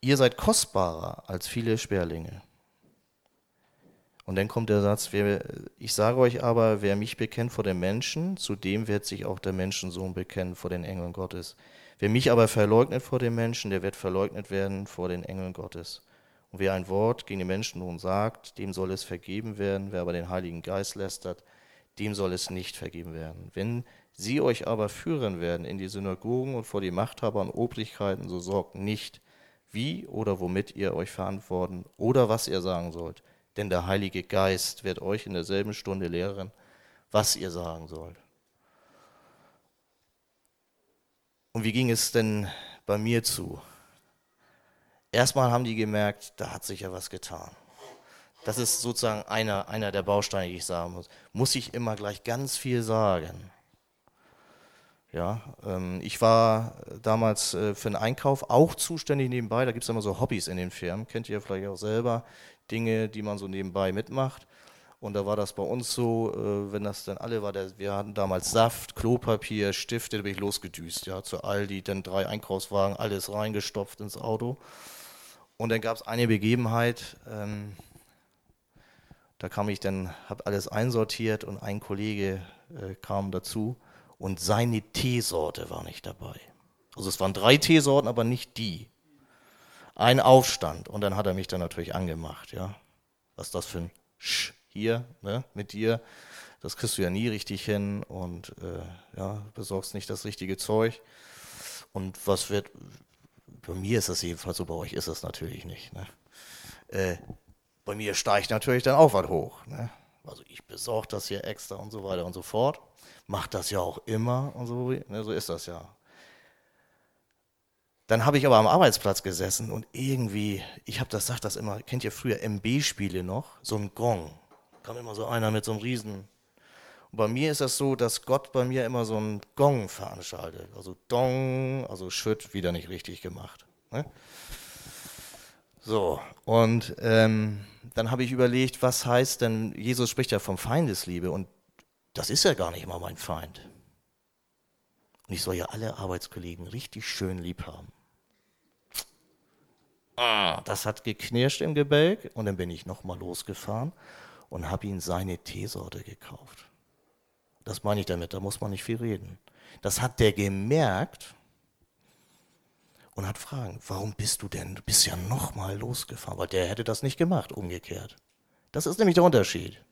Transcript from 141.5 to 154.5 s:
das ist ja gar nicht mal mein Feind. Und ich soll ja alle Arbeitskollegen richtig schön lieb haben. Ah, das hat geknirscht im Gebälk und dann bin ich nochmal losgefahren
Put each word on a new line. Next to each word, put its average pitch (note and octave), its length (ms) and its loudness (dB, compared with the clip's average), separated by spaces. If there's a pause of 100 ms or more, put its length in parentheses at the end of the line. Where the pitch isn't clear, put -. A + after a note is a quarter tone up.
das - 160 -4
ist - 160 4
ja F3+ 80 8
gar F2+ 180 0
nicht E2+ 160 -10
mal F2 120 -8
mein F2 180 -8
Feind. D#2 500 -8 (1600)
Und G2 80 -6
ich E2+ 80 -4
soll F#2 120 -2
ja F2 120 -4
alle A2 300 -6
Arbeitskollegen F2 720 -8
richtig A2 420 -10
schön F#2 300 -4
lieb F2 280 -8
haben. - 220 -16 (2250)
Ah, G#2+ 460 2
das - 220 -4
hat G#2 180 -4
geknirscht A#2+ 600 0
im D#3 120 0
Gebälk D3 600 4
und A2+ 100 -4
dann G2 140 0
bin F2+ 100 -2
ich E2+ 160 -8
nochmal F#2 340 -8
losgefahren G2+ 760 -6 (580)